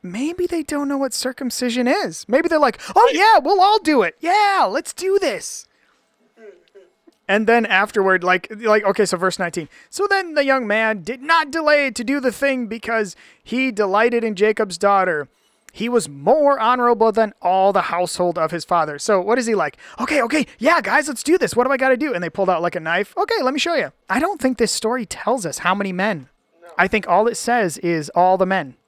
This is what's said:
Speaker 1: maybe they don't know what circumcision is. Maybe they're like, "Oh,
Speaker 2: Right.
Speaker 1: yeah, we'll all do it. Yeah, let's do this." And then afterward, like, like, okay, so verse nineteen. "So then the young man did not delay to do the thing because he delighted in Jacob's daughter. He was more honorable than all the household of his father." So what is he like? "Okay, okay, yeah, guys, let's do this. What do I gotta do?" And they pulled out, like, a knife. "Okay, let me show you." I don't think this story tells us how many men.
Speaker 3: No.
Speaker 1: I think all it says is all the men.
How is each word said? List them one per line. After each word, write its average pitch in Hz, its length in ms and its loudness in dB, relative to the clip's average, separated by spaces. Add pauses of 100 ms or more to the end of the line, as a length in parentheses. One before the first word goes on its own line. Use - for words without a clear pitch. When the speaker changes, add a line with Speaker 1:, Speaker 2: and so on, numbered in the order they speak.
Speaker 1:
maybe 294 420 -4
they 349 160 -4
don't 285 260 -4
know 277 100 -2
what 269 160 -4
circumcision 247 720 -4
is. 277 400 -2
Maybe 302 200 0
they're 320 120 2
like, 285 200 0 (160)
"Oh, 415 100 6
Speaker 2:
Right. 508 100 2
Speaker 1:
yeah, 403 240 6
we'll 359 220 2
all 415 180 4
do 302 240 2
it. 165 160 -2
Yeah, 381 500 2
let's 233 240 -6
do 381 240 -2
this." 254 500 -4 (1600)
And 208 200 2
then 233 180 4
afterward, 190 580 2
like, 180 240 0 (120)
like, 214 240 2
okay, 196 220 2
so 180 120 -4
verse 180 220 -2
nineteen. 175 300 -6 (200)
"So 392 180 -4
then 381 280 -2
the 285 100 2
young 269 220 0
man 220 340 0
did 240 220 -10
not 311 280 0
delay 294 380 2
to 240 140 -8
do 269 160 -2
the 254 120 0
thing 262 360 -2
because 220 480 -4 (280)
he 262 280 -2
delighted 214 520 0
in 214 120 -4
Jacob's 208 420 0
daughter. 185 500 0 (440)
He 226 160 -6
was 233 220 0
more 254 500 2
honorable 233 520 2
than 214 200 0 (120)
all 190 280 4
the 190 120 2 (100)
household 175 460 -2
of 160 100 0
his 165 160 -6
father." 151 320 0
So 190 240 0
what 214 160 0
is 247 80 -2
he 233 80 0
like? 190 240 -2 (220)
"Okay, 269 240 0
okay, 240 240 0 (100)
yeah, 302 240 2
guys, 262 260 0
let's 277 160 -8
do 330 140 2
this. 214 180 -2
What 240 100 2
do 262 60 -2
I 269 60 0
gotta 262 200 2
do?" 277 160 -4
And 175 100 -4
they 170 60 -6
pulled 190 200 -2
out, 170 140 0
like, 175 120 -2
a 175 40 -4
knife. 165 380 -2
"Okay, 415 260 0
let 254 100 0
me 294 60 -4
show 339 160 0
you." 175 160 -2 (180)
I 196 100 0
don't 339 220 -2
think 262 160 0
this 226 140 0
story 233 340 -4
tells 220 400 -4
us 147 140 -6
how 180 160 0
many 190 180 -4
men. 180 340 -4 (360)
Speaker 3:
No. - 120 -20
Speaker 1:
I 185 120 0
think 208 200 -2
all 190 200 4
it 226 80 -2
says 226 420 -2
is 160 380 -2
all 185 240 4
the 185 80 2
men. 175 300 -4 (100)